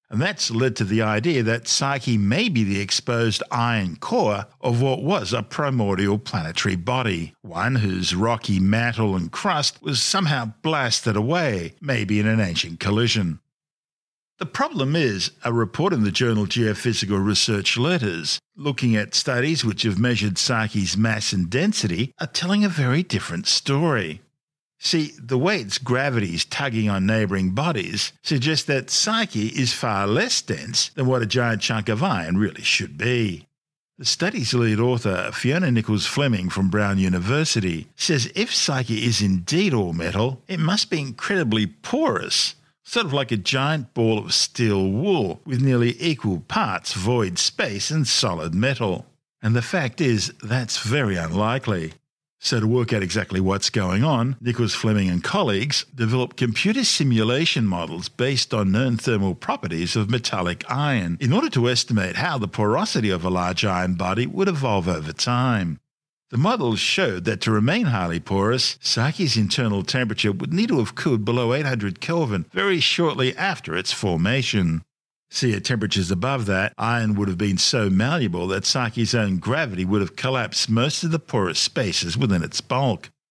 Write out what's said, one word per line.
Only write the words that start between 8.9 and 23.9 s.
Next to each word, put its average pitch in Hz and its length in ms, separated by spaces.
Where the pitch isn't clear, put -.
and 85 160
crust - 500
was 147 220
somehow 147 580
blasted 131 540
away, 110 640
maybe 107 380
in 104 80
an 110 120
ancient 85 400
collision. 104 600
The 180 80
problem 165 500
is, 113 360
a 120 80
report 117 400
in 127 120
the 196 80
journal 110 340
Geophysical 104 800
Research 101 500
Letters, 113 640
looking 131 400
at 104 200
studies 139 500
which 104 180
have 104 140
measured 104 400
Psyche's 107 580
mass 107 380
and 90 160
density, 127 720
are 156 80
telling 202 360
a 208 60
very 147 320
different 90 460
story. 139 720